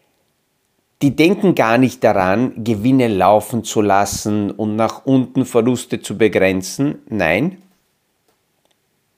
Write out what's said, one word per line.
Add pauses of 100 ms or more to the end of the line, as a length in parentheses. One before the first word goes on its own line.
(1040)
Die
denken
gar
nicht
daran,
Gewinne
laufen
zu
lassen
und
nach
unten
Verluste
zu
begrenzen.
Nein, (1600)